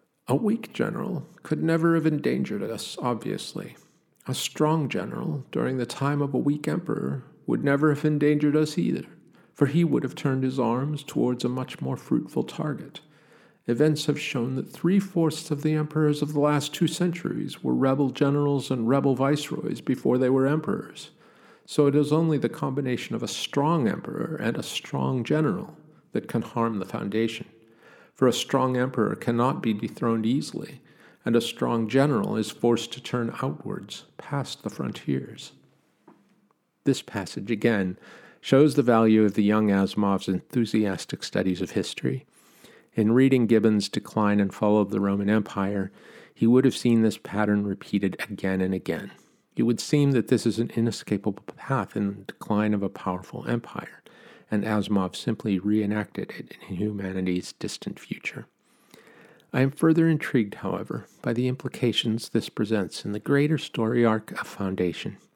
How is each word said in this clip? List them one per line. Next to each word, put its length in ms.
"A 80
weak 360
general 560
could 220
never 320
have 100
endangered 560
us, 400
obviously. 760
A 80
strong 520
general, 640
during 260
the 80
time 360
of 120
a 60
weak 280
emperor, 560
would 180
never 300
have 120
endangered 500
us 220
either, 280
for 120
he 180
would 200
have 120
turned 280
his 160
arms 440
towards 400
a 60
much 320
more 160
fruitful 460
target. 580
Events 420
have 120
shown 360
that 140
three-fourths 800
of 120
the 120
emperors 480
of 120
the 80
last 320
two 140
centuries 760
were 100
rebel 360
generals 600
and 200
rebel 260
viceroys 640
before 380
they 120
were 160
emperors. 640
So 220
it 80
is 160
only 260
the 120
combination 640
of 80
a 40
strong 600
emperor 500
and 200
a 60
strong 600
general 540
that 160
can 140
harm 380
the 60
foundation. 600
For 140
a 60
strong 420
emperor 400
cannot 480
be 100
dethroned 520
easily, 560
and 100
a 60
strong 480
general 480
is 160
forced 400
to 100
turn 400
outwards, 640
past 460
the 60
frontiers." 840
This 180
passage, 480
again, 480
shows 340
the 80
value 400
of 120
the 80
young 260
Asimov's 580
enthusiastic 960
studies 380
of 100
history. 540
In 160
reading 360
Gibbon's 420
Decline 500
and 140
Fall 260
of 120
the 80
Roman 280
Empire, 640
he 140
would 180
have 120
seen 260
this 160
pattern 480
repeated 500
again 320
and 100
again. 380
It 80
would 160
seem 320
that 160
this 180
is 140
an 160
inescapable 680
path 400
in 120
the 160
decline 460
of 120
a 60
powerful 580
empire, 560
and 120
Asimov 520
simply 420
reenacted 800
it 180
in 60
humanity's 800
distant 460
future. 460
I 100
am 100
further 360
intrigued, 480
however, 520
by 100
the 140
implications 840
this 200
presents 560
in 60
the 80
greater 380
story 480
arc 340
of 60
Foundation. 720